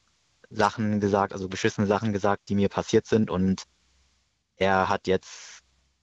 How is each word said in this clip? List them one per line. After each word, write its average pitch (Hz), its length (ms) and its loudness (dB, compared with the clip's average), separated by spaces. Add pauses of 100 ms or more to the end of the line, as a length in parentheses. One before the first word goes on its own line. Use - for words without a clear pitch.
(500)
Sachen 107 500 0
gesagt, 101 320 2
also 95 160 -8
beschissene 104 400 -2
Sachen 104 240 0
gesagt, 101 380 -2
die 101 60 -2
mir 101 120 2
passiert - 400 0
sind. 110 240 2
Und 92 320 0 (920)
er 95 320 2
hat 98 180 -2
jetzt - 540 -4 (420)